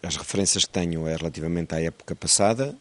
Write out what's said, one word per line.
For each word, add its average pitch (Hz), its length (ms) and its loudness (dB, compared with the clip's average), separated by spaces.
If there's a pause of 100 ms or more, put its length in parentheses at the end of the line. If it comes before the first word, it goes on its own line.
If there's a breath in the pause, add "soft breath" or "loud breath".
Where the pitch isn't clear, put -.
as 87 120 -2
referências 95 480 0
que - 60 0
tenho 82 380 0
é 80 80 0
relativamente 82 580 -2
à 80 80 0
época - 340 -4
passada 113 640 2